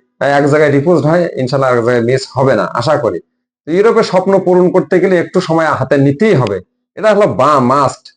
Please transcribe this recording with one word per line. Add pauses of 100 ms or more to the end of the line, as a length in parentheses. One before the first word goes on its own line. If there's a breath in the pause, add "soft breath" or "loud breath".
(200)
এক
জায়গায়
রিফিউজড
হয়,
ইনশাল্লাহ
এক
জায়গায়
মিস
হবে
না
আশা
করি। (460)
তো
ইউরোপের
স্বপ্ন
পূরণ
করতে
গেলে
একটু
সময়
হাতে
নিতেই
হবে, (340)
এটা
হলো
বা
মাস্ট।